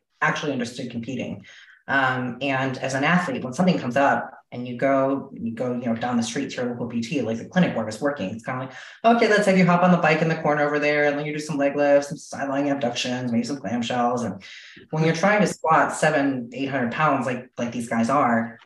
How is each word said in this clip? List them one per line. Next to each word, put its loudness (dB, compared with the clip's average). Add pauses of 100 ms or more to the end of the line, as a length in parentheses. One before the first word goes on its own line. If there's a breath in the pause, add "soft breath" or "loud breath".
(220)
actually -2
understood -6
competing. -8 (440 loud breath)
Um, 0
and -2
as -4
an 0
athlete, 0
when -6
something 2
comes -2
up 2 (220)
and -8
you -8
go, 0
you -6
go, -4
you -6
know, 0
down -2
the 2
street -4
to -8
your -2
local -6
P -4
T, -4
like, -2
the -10
clinic 2
where -2
it's -10
working, -2
it's -12
kinda -6
like, -14 (440 loud breath)
"Okay, 4
let's 4
have 6
you 6
hop 4
on 6
the 8
bike 2
in 2
the 2
corner 0
over 0
there, 2
and 2
then -4
you -4
do -6
some -6
leg 0
lifts, 4
some -8
side -8
lying 0
abductions, -2
maybe 2
some -6
clamshells." -2
And -6 (480 loud breath)
when 0
you're 4
trying 4
to 4
squat 2
seven, 0
eight -4
hundred -2
pounds, 0
like, -6
like -4
these -8
guys 2
are, 2